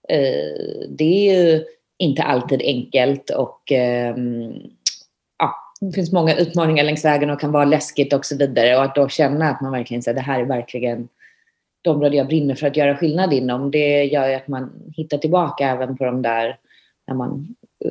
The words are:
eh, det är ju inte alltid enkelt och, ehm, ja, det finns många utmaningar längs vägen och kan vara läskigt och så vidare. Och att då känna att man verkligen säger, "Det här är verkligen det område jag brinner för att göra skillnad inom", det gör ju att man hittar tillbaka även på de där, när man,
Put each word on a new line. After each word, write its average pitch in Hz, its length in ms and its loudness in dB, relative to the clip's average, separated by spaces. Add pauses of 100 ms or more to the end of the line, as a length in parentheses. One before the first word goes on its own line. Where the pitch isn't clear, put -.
eh, - 800 -2
det 165 400 2
är 190 60 6
ju 165 280 4 (360)
inte 156 240 2
alltid 127 380 0
enkelt 131 680 0
och, - 420 -4
ehm, 120 840 -2 (840)
ja, - 160 0 (260)
det 190 100 -4
finns 165 200 -2
många 160 240 2
utmaningar 165 480 2
längs 151 220 0
vägen 147 240 2
och 143 100 -4
kan 147 120 -2
vara 147 140 4
läskigt 143 480 0
och 135 120 0
så 143 120 -6
vidare. 127 400 2
Och 135 60 4
att 135 120 -2
då 139 140 4
känna 151 400 2
att 135 120 -4
man 135 100 -6
verkligen 120 320 -4
säger, 120 120 0
"Det 131 60 -4
här 131 180 -2
är 120 60 -2
verkligen 120 600 -4 (760)
det 175 60 0
område 147 280 2
jag 135 100 0
brinner 143 280 0
för 147 120 -2
att 139 100 -4
göra 143 200 2
skillnad 165 360 0
inom", 131 380 -2
det 143 320 2
gör 139 260 0
ju 131 60 0
att 131 120 -8
man 131 240 -6 (240)
hittar 160 220 -4
tillbaka 151 520 0
även 127 280 -4
på 131 80 -2
de 127 160 -2
där, 117 360 -2 (500)
när 131 80 -6
man, 139 400 -6 (360)